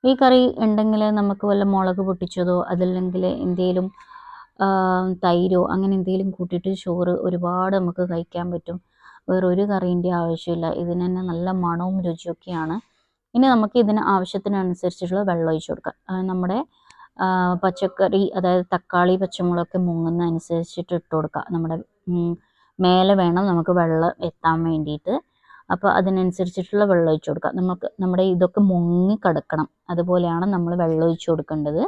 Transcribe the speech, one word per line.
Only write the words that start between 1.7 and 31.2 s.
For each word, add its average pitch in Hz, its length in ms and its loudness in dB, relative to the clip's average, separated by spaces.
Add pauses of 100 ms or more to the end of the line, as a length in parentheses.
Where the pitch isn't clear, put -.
മുളക് 190 360 0
പൊട്ടിച്ചതോ 180 480 -2 (180)
അതല്ലെങ്കിൽ 185 500 -2 (220)
എന്തേലും, 180 420 0 (800)
ആ, - 20 2 (580)
തൈരോ 180 340 2 (140)
അങ്ങനെ 190 240 0
എന്തെങ്കിലും 190 380 -2
കൂട്ടിയിട്ട് 180 360 -4 (120)
ചോറ് 180 300 -2 (120)
ഒരുപാട് 180 540 -2
നമുക്ക് 180 320 -2
കഴിക്കാൻ 170 420 -6
പറ്റും. 175 240 -8 (520)
വേറൊരു 185 420 2
കറീൻ്റെ 180 400 0 (100)
ആവശ്യമില്ല. 170 480 -4 (120)
ഇതിന് 175 240 -2
തന്നെ 180 160 -2 (100)
നല്ല 170 200 -4 (140)
മണവും 175 320 -2 (100)
രുചിയൊക്കെയാണ്. 165 680 -6 (580)
ഇനി 254 180 6
നമുക്ക് 214 300 2
ഇതിന് 214 180 2 (140)
ആവശ്യത്തിനനുസരിച്ചിട്ടുള്ള 185 1160 -2
വെള്ളം 165 220 0
ഒഴിച്ച് 160 200 -6
കൊടുക്കാം. - 240 -10 (120)
ആ, 185 120 -4 (100)
നമ്മുടെ, 185 280 -2 (640)
ആ, 185 40 0 (360)
പച്ചക്കറി, 190 640 0 (140)
അതായത് 180 260 2 (100)
തക്കാളി 180 480 2
പച്ചമുളകൊക്കെ 175 640 -2
മുങ്ങുന്ന 165 340 -2 (100)
അനുസരിച്ചിട്ട് 170 680 -4
ഇട്ട് - 160 -8
കൊടുക്കുക. 160 400 -4
നമ്മുടെ, 165 220 -2 (360)
ഉം, 170 220 0 (500)
മേലെ 185 380 6
വേണം 175 280 2
നമുക്ക് 170 300 2
വെള്ളം 165 320 2 (160)
എത്താൻ 165 280 -2 (120)
വേണ്ടിയിട്ട്. 156 460 -2 (580)
അപ്പോൾ 196 240 0
അതിനനുസരിച്ചിട്ടുള്ള 185 960 0
വെള്ളം 170 200 4
ഒഴിച്ച് 156 180 -2
കൊടുക്കുക. 151 280 -2
നമുക്ക് 180 300 -2 (140)
നമ്മുടെ 185 220 2 (120)
ഇതൊക്കെ 180 340 2
മുങ്ങി 180 540 2
കിടക്കണം, 160 440 -2 (240)
അതുപോലെയാണ് 175 640 0
നമ്മൾ 175 260 0
വെള്ളം 165 280 0
ഒഴിച്ച് 165 240 -2